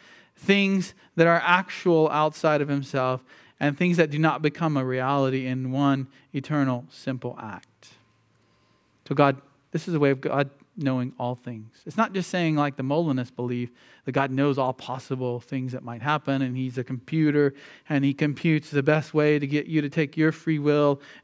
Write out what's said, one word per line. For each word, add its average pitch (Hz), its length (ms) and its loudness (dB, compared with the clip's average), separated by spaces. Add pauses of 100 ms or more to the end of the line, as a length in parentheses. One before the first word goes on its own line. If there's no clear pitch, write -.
(340)
things 196 600 2 (220)
that 165 100 6
are 170 180 4
actual 175 680 4
outside 151 500 2
of 143 80 -2
himself, 131 540 -2 (380)
and 143 180 -2
things 180 180 2
that 160 140 4
do 147 80 -2
not 156 240 2
become 151 340 0
a 135 80 0
reality 131 600 0
in 127 240 -4
one 135 380 0 (260)
eternal, 135 560 -2
simple 123 500 -8
act. - 500 -16 (1200)
So 143 60 -2
God, 139 260 4 (320)
this 160 160 -6
is 170 60 -2
a 151 60 2
way 139 100 4
of 135 100 0
God 139 300 -2 (260)
knowing 131 420 -2
all 123 160 -4
things. 113 500 -16
It's 156 120 -12
not 220 160 0
just 190 180 -6
saying, 165 260 0
like 143 200 -2
the 135 60 -6
Molinists 139 520 -2
believe, 123 360 -6 (340)
that 131 80 -6
God 139 180 0
knows 139 280 2
all 131 140 0
possible 127 680 -8
things 131 320 -8
that 127 100 -10
might 117 200 -12
happen, 139 400 -2
and 127 140 -4
he's 131 220 -6
a 123 60 -4
computer, 147 680 0 (340)
and 139 160 0
he 139 100 2
computes 151 560 0
the 143 120 0
best 151 300 2
way 151 260 2
to 143 80 -4
get 147 200 -2
you 156 160 0
to 143 80 -4
take 151 260 -4
your 160 160 2
free 160 260 -2
will 147 420 2 (240)